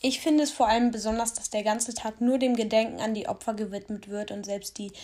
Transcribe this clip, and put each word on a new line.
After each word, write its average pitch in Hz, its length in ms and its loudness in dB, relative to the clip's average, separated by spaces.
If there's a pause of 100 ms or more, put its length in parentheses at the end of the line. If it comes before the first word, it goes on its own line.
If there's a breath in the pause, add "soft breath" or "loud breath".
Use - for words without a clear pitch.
Ich 262 140 0
finde 302 240 4
es 285 80 0
vor 226 160 4
allem 240 240 4
besonders, 220 400 -2
dass - 180 -6
der 214 140 -2
ganze 226 300 0
Tag 220 260 -6
nur 247 180 4
dem 247 200 2
Gedenken 220 420 2
an 220 140 -2
die - 160 -4
Opfer 220 240 -4
gewidmet 202 560 -8
wird 208 220 -6
und 202 140 -8
selbst 202 320 -8
die 202 140 -10 (120)